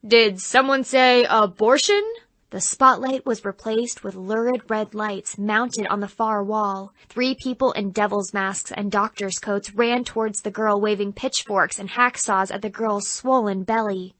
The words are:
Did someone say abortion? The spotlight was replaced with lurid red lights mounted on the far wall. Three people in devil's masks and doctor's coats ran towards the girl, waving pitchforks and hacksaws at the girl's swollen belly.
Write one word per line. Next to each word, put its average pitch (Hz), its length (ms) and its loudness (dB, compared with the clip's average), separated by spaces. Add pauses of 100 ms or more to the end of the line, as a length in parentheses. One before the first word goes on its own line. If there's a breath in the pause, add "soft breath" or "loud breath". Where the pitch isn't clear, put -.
Did 214 340 6
someone 269 440 2
say 254 440 6
abortion? 226 760 4 (480)
The 294 100 -10
spotlight 262 640 2
was 233 180 -4
replaced 220 600 -4
with 196 100 -8
lurid 220 560 -2
red 214 240 -4
lights 214 420 -8
mounted 214 520 -2
on 208 120 -2
the 202 80 -6
far 214 360 -2
wall. 196 500 -4 (140 soft breath)
Three 254 260 -2
people 254 380 -2
in 202 180 -4
devil's 202 420 -2
masks 190 380 -4
and 202 200 -6
doctor's 202 480 -2
coats 202 360 -4
ran 240 300 0
towards 220 380 -4
the 208 100 -6
girl, 208 280 0
waving 202 320 -2
pitchforks - 680 -2
and 196 100 -12
hacksaws 226 640 0
at 196 80 -8
the 214 80 -6
girl's 208 380 -4
swollen 214 560 0
belly. 202 560 -4